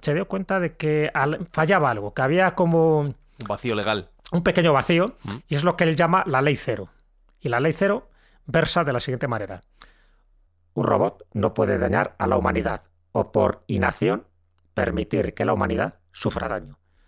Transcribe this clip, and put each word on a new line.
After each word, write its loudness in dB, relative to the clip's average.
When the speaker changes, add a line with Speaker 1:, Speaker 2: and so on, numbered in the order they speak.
Speaker 1:
se 0
dio -4
cuenta -4
de -4
que 0
al-, -2
fallaba 2
algo, -6
que -2
había 2
como 4
Speaker 2:
Un -4
vacío -2
legal. -2
Speaker 1:
un 0
pequeño 2
vacío, 2
Speaker 2:
Mm. -8
Speaker 1:
y -2
es 0
lo 2
que 0
él 2
llama 2
la 2
ley 2
cero. -6
Y -6
la 0
ley 2
cero -2
versa 0
de 0
la -2
siguiente -4
manera. -6
Un -2
robot 0
no 0
puede 2
dañar 0
a 0
la 2
humanidad, 0
o 0
por 2
inacción 0
permitir -2
que -4
la 2
humanidad -2
sufra -4
daño. -8